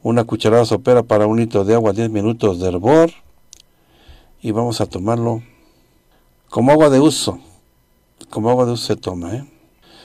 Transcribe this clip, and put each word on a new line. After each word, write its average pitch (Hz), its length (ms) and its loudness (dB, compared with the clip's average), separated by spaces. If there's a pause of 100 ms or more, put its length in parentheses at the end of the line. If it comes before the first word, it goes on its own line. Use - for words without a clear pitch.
Una 117 220 0
cucharada 110 420 2
sopera 117 380 0
para 107 220 2
un 110 120 0
litro 113 260 -2
de 101 100 0
agua, 113 200 0
diez 110 160 -4
minutos 107 500 -2
de 92 80 -4
hervor. 131 440 2 (1300)
Y 110 100 -6
vamos 113 300 -2
a 104 40 -2
tomarlo 113 560 -4 (1080)
como 127 220 2
agua 151 180 6
de 135 100 4
uso. 139 400 0 (880)
Como 110 200 -4
agua 123 160 2
de 120 80 -2
uso 117 140 -8
se 107 80 -2
toma, 90 400 -10
¿eh? 139 100 -12 (600)